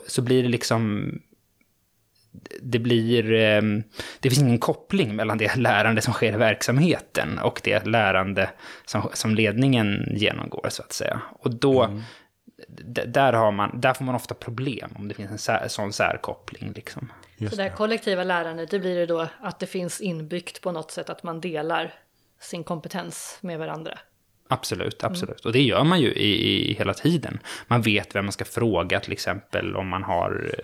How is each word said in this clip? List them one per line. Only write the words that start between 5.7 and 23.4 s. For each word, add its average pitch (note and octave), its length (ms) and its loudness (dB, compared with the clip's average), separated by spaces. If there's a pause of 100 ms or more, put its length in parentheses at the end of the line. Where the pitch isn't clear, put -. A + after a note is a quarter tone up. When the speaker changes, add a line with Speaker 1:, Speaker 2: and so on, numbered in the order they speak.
Speaker 1:
som A#2 120 0
sker G#2+ 200 2
i G#2 40 -2
verksamheten A#2+ 1000 2
och - 260 -2
det - 220 2
lärande G2 640 2 (340)
som, F#2 280 -2
som A2 220 0
ledningen G#2+ 800 2
genomgår, - 540 -2
så - 120 -10
att - 100 -14
säga. - 280 -4 (180)
Och B2 160 -4
då, C3 280 4
Speaker 2:
Mm. G#2 200 -2 (640)
Speaker 1:
d-, - 380 -8
där C3 260 4
har A2+ 200 4
man, G#2 280 -2
där C3 140 2
får C3+ 100 -6
man B2+ 100 -2
ofta - 200 -6
problem A#2 640 -8
om G2+ 100 -8
det G2+ 60 -8
finns G2 160 -10
en G#2+ 80 -10
sär-, - 300 -2
sån G2+ 240 -4
särkoppling, - 800 -4
liksom. - 400 -14 (240)
Speaker 2:
Just G#2+ 180 -4
Speaker 3:
Så - 20 -10
det G3 60 -2
här F#3+ 80 -2
Speaker 2:
det. F#3+ 60 -14
Speaker 3:
kollektiva G#3+ 480 0
lärandet, E3 460 -2
det G3+ 80 0
blir F3+ 200 -2
ju E3+ 80 2
då E3 220 0 (120)
att G3 200 -8
det F#3 60 -6
finns F3+ 340 -6
inbyggt E3+ 640 -8
på F#3 100 -4
något D#3+ 180 -8
sätt E3 200 -10
att - 120 -12
man E3 180 -8
delar D#3+ 540 -4 (460)
sin E3+ 240 -10
kompetens E3+ 760 -8